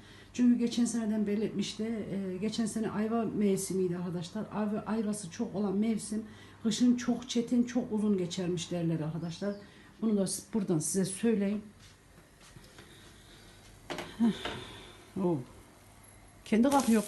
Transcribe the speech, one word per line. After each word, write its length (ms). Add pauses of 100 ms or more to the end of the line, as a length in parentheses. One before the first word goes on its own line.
(340)
Çünkü 260
geçen 260
seneden 420
belirtmişti. 560
E, 540
geçen 280
sene 240
ayva 360 (100)
mevsimiydi 640
arkadaşlar. 560
Ayva, 340
ayvası 440
çok 240
olan 220
mevsim 460 (400)
kışın 320
çok 340
çetin, 340
çok 300
uzun 240
geçermiş 540
derler 280
arkadaşlar. 560 (460)
Bunu 160
da 100
s-, 260
buradan 260
size 260
söyleyeyim. 560 (2500)
Heh. 160 (880)
Oo. 140 (1080)
Kendi 240
kalkıyor 380